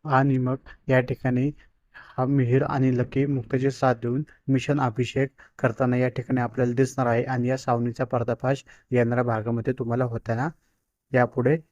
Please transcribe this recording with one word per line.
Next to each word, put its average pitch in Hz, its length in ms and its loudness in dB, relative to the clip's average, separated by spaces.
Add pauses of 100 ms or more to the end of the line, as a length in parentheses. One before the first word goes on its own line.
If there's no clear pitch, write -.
आणि 135 340 4
मग 127 180 -2 (300)
या 131 140 4
ठिकाणी 127 500 -2 (580)
हा 131 180 -4
मिहिर 135 380 2
आणि 131 280 0
लकी 127 340 0
मुक्ताची 131 440 -2
साथ 127 260 2
देऊन 120 260 -4 (260)
मिशन 135 320 0
अभिषेक 131 480 -2 (300)
करताना 123 380 0
या 127 140 2
ठिकाणी 127 300 -2
आपल्याला 120 340 0
दिसणार 127 320 0
आहे. 120 180 2
आणि 123 240 -2
या 131 80 0
सावनीचा 120 480 -2
पर्दाफाश 123 580 -2 (280)
येणाऱ्या 120 340 2
भागामध्ये 117 540 -2
तुम्हाला 123 260 0
होताना 117 440 -4 (600)
यापुढे 127 460 2 (140)